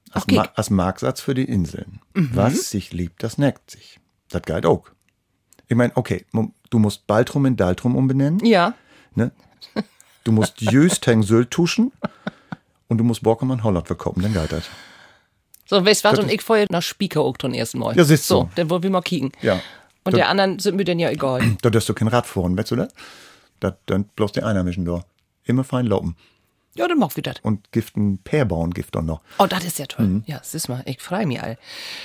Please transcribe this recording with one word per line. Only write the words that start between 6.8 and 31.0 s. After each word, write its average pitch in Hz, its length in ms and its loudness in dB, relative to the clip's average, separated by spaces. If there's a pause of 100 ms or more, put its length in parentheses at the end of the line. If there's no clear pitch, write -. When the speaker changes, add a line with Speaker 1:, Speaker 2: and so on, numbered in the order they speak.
Speaker 1:
Baltrum 123 380 2
in 127 120 2
Daltrum 98 380 0
umbenennen. 135 500 0
Speaker 2:
Ja. 208 280 4 (400)
Speaker 1:
Ne? 117 180 -2 (920)
Du 117 80 0
musst 110 300 2
Speaker 2:
<laughs> - 0 -
Speaker 1:
Jöst 135 460 4
heng 113 160 6
Sylt 113 280 4
tuschen 196 400 0 (960)
und 113 100 0
du 117 60 2
musst 117 200 0
Borkemann 113 400 0
Holland 92 240 0
verkaufen, - 340 -4
dann 104 120 -2
geht 80 180 -2
das. 80 140 -6 (1000)
Speaker 2:
So, 196 160 2
weißt 208 220 2
du 208 40 4
was, - 60 4
Speaker 1:
Das - 40 2
Speaker 2:
und 190 100 0
Speaker 1:
ist 208 60 0
Speaker 2:
ich - 80 -4
vorher 214 260 2
nach 170 140 -2
Spieker - 380 -2
auch 131 160 -2
zum 123 160 -6
ersten 120 260 -6
Mal. 113 180 -4
Speaker 1:
Ja, 175 60 8
siehst 151 260 4
du. 180 60 4
Speaker 2:
So, - 200 2
dann 165 140 0
wollen 165 140 0
wir 190 80 0
mal 185 100 0
kicken. 131 300 -4 (100)
Speaker 1:
Ja. 101 140 2 (480)
Speaker 2:
Und - 100 0
Speaker 1:
Da - 40 4
Speaker 2:
der 175 120 4
anderen 190 300 0
sind 190 160 -2
mir 196 100 -2
dann 175 140 0
ja 165 100 0
egal. 131 320 -2 (160)
Speaker 1:
<clears throat> - 40 -20
Da 123 100 4
darfst 110 180 2
du 113 60 -2
kein 107 120 0
Rad 120 200 0
fahren, 90 300 -2
weißt 110 140 -4
du 117 40 0
das? 101 180 -4 (640)
Da 95 160 -4 (120)
dann 101 180 0
bloß 104 280 -4
die - 100 -4
Einheimischen 92 420 -2
da. 87 180 -4 (400)
Immer 131 200 0
fein 123 240 -2
laufen. 95 280 -2 (600)
Speaker 2:
Ja, 339 120 -2
dann 339 120 2
mach 175 160 0
ich 147 80 -6
das. 135 180 -6
Speaker 1:
Und - 300 -4
Giften, 104 480 -2
Peer 147 260 0
bauen, 85 260 -2
Gift - 240 -8
dann 82 100 -2
noch. 80 160 -6 (180)
Speaker 2:
Oh, 196 80 4
das 180 160 -6
ist 175 160 -8
ja 139 60 -8
toll. - 200 -2
Speaker 1:
Mhm. 101 220 0
Speaker 2:
Ja, 143 160 -10
siehst - 260 -10
mal, 123 160 -8
ich - 160 -8